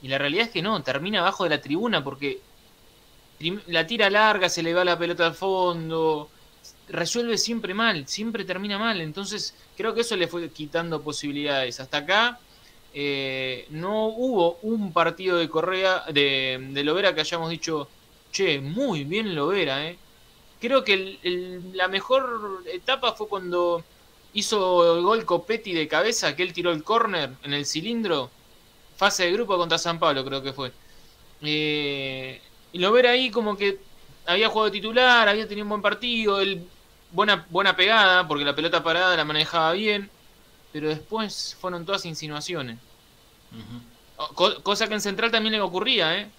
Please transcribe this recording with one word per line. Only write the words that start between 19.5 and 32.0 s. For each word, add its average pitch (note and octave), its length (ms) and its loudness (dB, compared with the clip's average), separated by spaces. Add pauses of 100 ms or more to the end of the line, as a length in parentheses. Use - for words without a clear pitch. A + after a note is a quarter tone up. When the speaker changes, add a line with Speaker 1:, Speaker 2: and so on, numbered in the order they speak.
Speaker 1:
eh". F3 120 -12 (640)
Creo B3+ 220 2
que G#3 120 2
el, F#3+ 280 -4
el, F3+ 540 -6
la F#3 100 0
mejor G#3 800 -2
etapa A3+ 460 -2
fue G#3+ 160 -8
cuando F3 560 -2 (500)
hizo F#3 600 4
el F3 80 0
gol G#3+ 200 2
Copetti F3+ 480 -2
de D#3+ 140 0
cabeza, E3+ 480 0
que D#3 80 -2
él F#3 100 -2
tiró F3 200 0
el D#3 100 -2
córner G3+ 480 0 (140)
en C#3+ 100 -6
el C#3+ 100 -2
cilindro, E3+ 640 -2 (680)
fase G3 300 2
de F3 80 2
grupo G3+ 220 0
contra E3+ 220 2
San E3 220 -2
Pablo C#3+ 240 2
creo C3+ 180 -6
que C3+ 100 -6
fue. B2+ 200 -8 (680)
Eh, C#3+ 960 -4 (320)